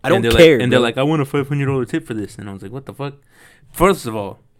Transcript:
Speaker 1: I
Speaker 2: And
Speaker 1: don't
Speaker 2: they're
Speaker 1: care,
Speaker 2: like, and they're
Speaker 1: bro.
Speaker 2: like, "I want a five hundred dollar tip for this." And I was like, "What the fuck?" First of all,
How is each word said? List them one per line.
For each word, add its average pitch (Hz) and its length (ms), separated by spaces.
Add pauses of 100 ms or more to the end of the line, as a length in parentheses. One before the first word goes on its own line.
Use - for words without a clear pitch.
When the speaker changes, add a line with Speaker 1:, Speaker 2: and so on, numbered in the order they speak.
Speaker 1:
I 139 60
Speaker 2:
And 160 40
Speaker 1:
don't 185 80
Speaker 2:
they're 117 100
Speaker 1:
care, 156 260
Speaker 2:
like, 120 60
and 123 80
they're 127 60
Speaker 1:
bro. 123 60
Speaker 2:
like, 117 160
"I - 40
want 151 200
a - 20
five 143 240
hundred 143 160
dollar 131 200
tip 160 200
for 127 80
this." 107 240
And 104 100
I 101 60
was 98 80
like, 98 100
"What 135 140
the 104 80
fuck?" 139 220 (560)
First 180 340
of 113 100
all, 101 220 (220)